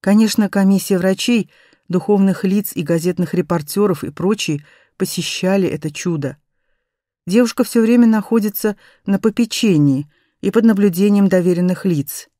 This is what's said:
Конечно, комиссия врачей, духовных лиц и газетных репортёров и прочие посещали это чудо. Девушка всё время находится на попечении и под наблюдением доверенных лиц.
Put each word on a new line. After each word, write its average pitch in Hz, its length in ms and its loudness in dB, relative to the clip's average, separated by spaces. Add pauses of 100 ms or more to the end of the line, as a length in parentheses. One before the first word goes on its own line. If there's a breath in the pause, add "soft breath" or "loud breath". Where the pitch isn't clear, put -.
Конечно, 208 480 2
комиссия 196 480 0
врачей, 190 520 0 (380 soft breath)
духовных 190 560 0
лиц 202 320 -2
и 170 80 -6
газетных 170 500 -2
репортёров 175 680 -2
и - 80 -10
прочие 160 540 -4 (320 soft breath)
посещали 185 720 -2
это 151 240 -6
чудо. 143 460 -6 (880)
Девушка 233 380 0
всё - 180 0
время 233 240 4
находится 214 720 0 (300 soft breath)
на 196 120 0
попечении 170 920 0 (340)
и 196 100 -2
под 233 140 2
наблюдением 202 600 2
доверенных 180 580 0
лиц. 156 440 -4 (100)